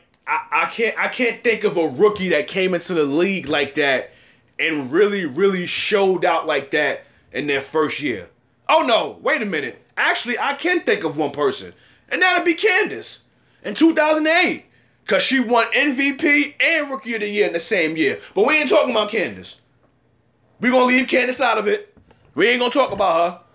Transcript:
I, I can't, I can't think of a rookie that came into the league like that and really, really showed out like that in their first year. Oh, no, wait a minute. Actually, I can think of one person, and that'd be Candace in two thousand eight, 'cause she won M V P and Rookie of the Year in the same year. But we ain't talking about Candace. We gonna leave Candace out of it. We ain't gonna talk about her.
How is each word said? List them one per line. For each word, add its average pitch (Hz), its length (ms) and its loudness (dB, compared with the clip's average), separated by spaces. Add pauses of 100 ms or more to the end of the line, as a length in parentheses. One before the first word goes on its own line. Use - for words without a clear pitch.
(280)
I, 151 240 -4
I 160 160 0
can't, 220 300 -4
I 196 100 -2
can't 233 360 -4
think 220 200 0
of 175 140 0
a 160 100 2
rookie 180 420 2
that 151 180 0
came 185 260 -2
into 175 200 -4
the 156 100 2
league 165 440 0
like 143 280 -2
that 139 360 0 (480)
and 147 320 -2
really, 202 340 2
really 180 400 0
showed 190 580 0
out 165 220 0
like 143 260 -2
that 147 340 -2 (280)
in 139 140 -4
their 139 140 -2
first 156 380 -2
year. 110 300 -6 (400)
Oh, 320 140 4
no, 185 380 0
wait 285 200 -2
a 220 40 -4
minute. 147 360 -6 (160)
Actually, 247 400 -2
I 262 160 -4
can 349 280 -2
think 208 220 -2
of 147 140 -4
one 151 140 -2
person, 127 420 -4 (340)
and 302 140 -2
that'd 349 240 2
be 339 80 2
Candace 370 720 -2 (400)
in 202 120 -8
two 320 180 6
thousand 311 340 2
eight, 320 380 2 (400)
'cause 185 160 2
she 262 180 0
won 226 340 2
M 277 200 2
V 277 200 0
P 294 460 0
and 294 300 0
Rookie 240 260 -8
of 208 60 -4
the 208 60 -4
Year 208 200 0
in 165 60 -4
the 170 60 -2
same 165 380 0
year. 135 220 0 (140)
But 202 120 2
we 302 100 2
ain't 294 140 0
talking 285 220 4
about 208 180 0
Candace. 113 520 -6 (960)
We 233 100 0
gonna 254 160 4
leave 254 220 2
Candace 254 340 0
out 226 160 2
of 208 100 0
it. - 280 -2 (400)
We 165 120 2
ain't 247 120 2
gonna 240 120 0
talk 269 200 2
about 196 240 0
her. 175 260 0 (140)